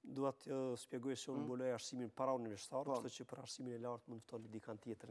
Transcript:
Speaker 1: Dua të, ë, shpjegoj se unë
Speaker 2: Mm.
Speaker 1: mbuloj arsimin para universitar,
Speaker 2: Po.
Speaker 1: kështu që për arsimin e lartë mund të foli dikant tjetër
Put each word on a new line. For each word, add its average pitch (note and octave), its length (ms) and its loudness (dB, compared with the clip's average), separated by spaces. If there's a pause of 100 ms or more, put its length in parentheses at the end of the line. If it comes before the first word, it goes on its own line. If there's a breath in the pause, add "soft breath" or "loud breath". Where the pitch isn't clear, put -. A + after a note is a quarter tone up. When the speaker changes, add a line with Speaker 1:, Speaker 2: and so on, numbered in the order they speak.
Speaker 1:
Dua C3+ 240 4
të, - 160 -10
ë, C3 320 2
shpjegoj C3 400 -2
se - 120 -4
unë C3+ 100 0
Speaker 2:
Mm. D3 40 2
Speaker 1:
mbuloj B2+ 280 2
arsimin A#2+ 420 -2
para C3+ 160 6
universitar, B2 540 2
Speaker 2:
Po. C#3 100 4
Speaker 1:
kështu A#2+ 160 2
që B2 160 -8
për - 140 -6
arsimin B2+ 320 -4
e A#2 100 -4
lartë A#2+ 240 -2
mund A2+ 160 -6
të - 80 -20
foli A2+ 160 -4
dikant A2 340 -6
tjetër A2 300 -6